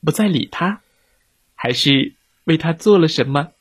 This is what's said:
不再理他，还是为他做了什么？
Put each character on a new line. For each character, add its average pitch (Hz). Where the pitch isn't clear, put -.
不 151
再 214
理 160
他， 190
还 123
是 135
为 165
他 165
做 202
了 165
什 135
么？ 143